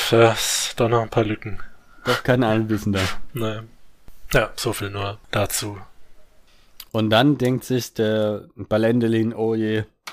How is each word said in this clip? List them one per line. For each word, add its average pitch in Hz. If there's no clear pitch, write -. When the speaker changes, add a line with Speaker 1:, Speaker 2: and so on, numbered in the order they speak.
Speaker 1:
ja, 113
ist -
da 117
noch 117
ein 110
paar 113
Lücken. 104
Speaker 2:
Doch 123
kein 127
Ahnenwissen 110
da. 95
Speaker 1:
Naja. 110
Ja, 113
so 113
viel 101
nur 101
dazu. 104
Speaker 2:
Und 110
dann 127
denkt 127
sich 127
der 107
Balendelin, 113
"Oh 113
je, 110